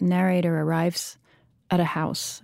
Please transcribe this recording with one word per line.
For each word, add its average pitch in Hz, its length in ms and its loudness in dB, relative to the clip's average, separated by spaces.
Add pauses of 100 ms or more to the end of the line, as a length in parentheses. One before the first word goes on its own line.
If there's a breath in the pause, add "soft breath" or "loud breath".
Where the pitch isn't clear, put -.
narrator 180 580 2
arrives 165 580 -2 (540)
at 180 80 2
a 170 60 4
house. - 580 -6